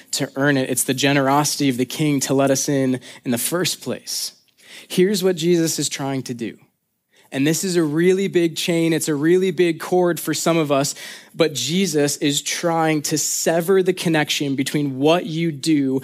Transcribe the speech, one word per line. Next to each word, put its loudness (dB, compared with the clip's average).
to -4
earn 2
it. 0
It's -2
the -2
generosity 2
of 0
the 0
king 0
to -2
let 2
us 0
in 0
in -2
the 0
first -4
place. -8
Here's 2
what 2
Jesus 2
is -2
trying -6
to -8
do. -8
And 0
this 0
is -2
a 2
really 2
big 0
chain. 0
It's -2
a 0
really 2
big 2
cord 0
for -4
some 0
of 2
us, 0
but 0
Jesus 0
is -2
trying 0
to -2
sever 0
the 2
connection 0
between -2
what 2
you -2
do 0